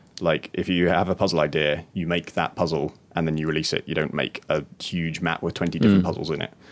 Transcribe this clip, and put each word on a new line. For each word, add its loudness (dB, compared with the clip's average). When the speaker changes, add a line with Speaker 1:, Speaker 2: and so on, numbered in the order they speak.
Speaker 1:
Like, 0
if -4
you 4
have 4
a 0
puzzle 2
idea, 2
you -2
make -2
that 0
puzzle, 0
and 0
then 0
you -2
release -2
it. -2
You -6
don't -2
make -4
a 0
huge -4
map -2
with -4
twenty -2
different 6
Speaker 2:
Mm. 0
Speaker 1:
puzzles -4
in -2
it. -8